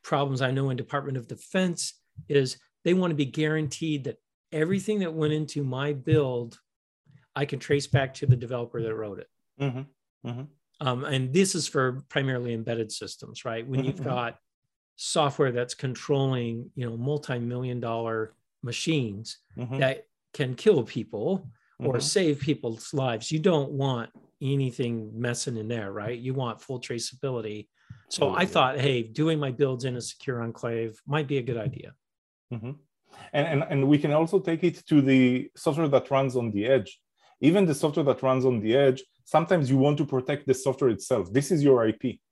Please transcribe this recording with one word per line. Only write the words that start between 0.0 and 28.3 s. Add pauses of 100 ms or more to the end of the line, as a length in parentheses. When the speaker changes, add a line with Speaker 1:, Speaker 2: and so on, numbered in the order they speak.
Speaker 1:
problems
I
know
in
Department
of
Defense (300)
is (280)
they
want
to
be
guaranteed
that (340)
everything
that
went
into
my
build, (800)
I
can
trace
back
to
the
developer
that
wrote
it. (320)
Speaker 2:
Mm-hmm.
Mm-hmm.
Speaker 1:
Um,
and
this
is
for
primarily
embedded
systems,
right?
When
Speaker 2:
Mm-hmm,
Speaker 1:
you've
Speaker 2:
mm-hmm.
Speaker 1:
got (580)
software
that's
controlling,
you
know,
multi-million
dollar (300)
machines (200)
Speaker 2:
Mm-hmm.
Speaker 1:
that (260)
can
kill
people (300)
or
Speaker 2:
Mm-hmm.
Speaker 1:
save
people's
lives,
you
don't
want (300)
anything (100)
messing
in
there,
right?
You
want
full
traceability. (400)
So
Speaker 2:
Oh,